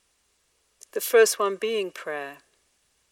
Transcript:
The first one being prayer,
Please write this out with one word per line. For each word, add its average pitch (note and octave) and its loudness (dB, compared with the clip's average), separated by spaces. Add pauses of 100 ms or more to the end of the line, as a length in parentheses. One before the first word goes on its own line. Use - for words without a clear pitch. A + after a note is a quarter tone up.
(920)
The G#3 -6
first A3 6
one G3 -2
being G#3+ -4
prayer, C#3+ -12 (720)